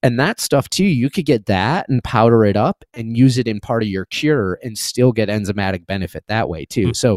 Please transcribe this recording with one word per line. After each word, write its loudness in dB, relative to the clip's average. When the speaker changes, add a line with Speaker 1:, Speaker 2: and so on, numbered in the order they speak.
Speaker 1:
And 0
that -2
stuff -2
too, -2
you 2
could -4
get 0
that -2
and -2
powder 4
it 2
up -2
and -8
use 4
it -2
in -6
part -2
of -2
your -4
cure -2
and -10
still 2
get 0
enzymatic -2
benefit -6
that -2
way -8
too. -2
Speaker 2:
Hmm. 0
Speaker 1:
So 0